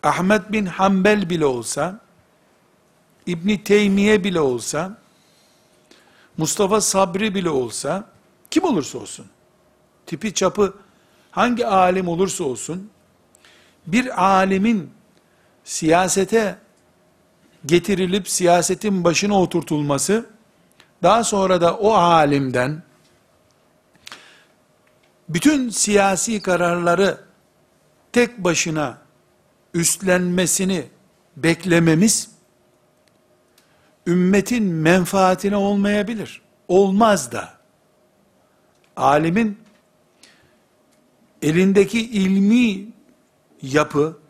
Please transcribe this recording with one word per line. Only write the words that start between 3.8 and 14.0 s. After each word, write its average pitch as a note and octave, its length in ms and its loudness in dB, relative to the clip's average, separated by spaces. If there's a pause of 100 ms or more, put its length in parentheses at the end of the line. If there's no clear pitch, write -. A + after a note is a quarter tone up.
bile F3+ 160 -2
olsa, D3 580 -4 (1400)
Mustafa F#3+ 440 0
Sabri F#3 540 -2
bile F#3 140 -2
olsa, C#3 560 -6 (440)
kim D#4+ 140 0
olursa F#3+ 340 -2
olsun, - 280 -16 (800)
tipi F3+ 280 -8
çapı F#3+ 400 0 (580)
hangi A#3 360 0
alim F#3 400 2
olursa F3 360 -2
olsun, D#3+ 460 -8 (960)
bir B3 380 -2